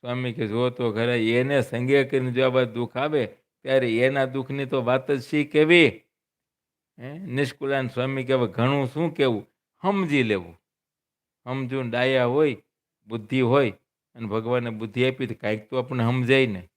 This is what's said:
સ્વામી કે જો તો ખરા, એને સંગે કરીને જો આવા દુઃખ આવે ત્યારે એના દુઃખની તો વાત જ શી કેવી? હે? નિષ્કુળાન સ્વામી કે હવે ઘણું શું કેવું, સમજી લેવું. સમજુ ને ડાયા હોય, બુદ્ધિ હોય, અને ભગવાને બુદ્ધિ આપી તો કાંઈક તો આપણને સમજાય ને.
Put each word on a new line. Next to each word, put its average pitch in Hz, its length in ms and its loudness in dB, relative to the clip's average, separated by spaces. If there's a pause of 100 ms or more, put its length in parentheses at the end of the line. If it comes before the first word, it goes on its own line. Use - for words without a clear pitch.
સ્વામી 123 320 -6
કે 113 160 -4
જો 120 220 0
તો 120 220 -4
ખરા, 117 220 0
એને 123 480 2
સંગે 131 420 2
કરીને 127 280 -2
જો 127 120 2
આવા 127 180 2
દુઃખ 117 340 -4
આવે 139 300 0 (360)
ત્યારે 127 360 2
એના 135 260 2
દુઃખની 135 420 -6
તો 131 160 -2
વાત 127 280 0
જ 135 120 -2
શી 147 220 -2
કેવી? 156 440 6 (1080)
હે? 143 200 -14
નિષ્કુળાન 139 720 -4
સ્વામી 131 360 -4
કે 131 80 0
હવે 123 200 2
ઘણું 135 360 2
શું 151 260 -4
કેવું, 120 320 0 (360)
સમજી 175 400 0
લેવું. 92 380 -2 (840)
સમજુ 131 380 -6
ને 120 80 -6
ડાયા 127 340 2
હોય, 135 380 0 (440)
બુદ્ધિ 113 340 -4
હોય, 123 300 4 (440)
અને 117 120 -10
ભગવાને 117 440 -2
બુદ્ધિ 113 400 -2
આપી 131 160 -6
તો 113 80 -8
કાંઈક 110 360 -6
તો 131 60 -4
આપણને 123 280 -2
સમજાય 127 420 4
ને. 92 300 -8